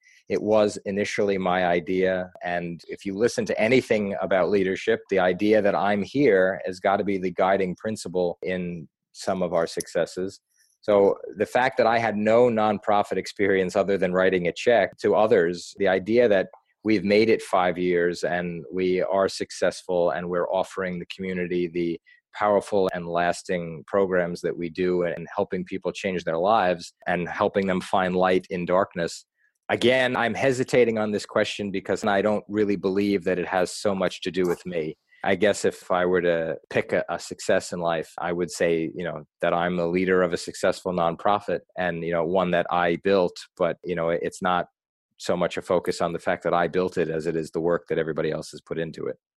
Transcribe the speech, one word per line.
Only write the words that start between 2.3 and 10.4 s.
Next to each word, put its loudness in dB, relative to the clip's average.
And -6
if -14
you -6
listen 0
to -2
anything 2
about 2
leadership, 0
the 2
idea 4
that 2
I'm 0
here 4
has -8
gotta 2
be -2
the -4
guiding 0
principle -4
in -6
some -4
of -2
our 2
successes. -6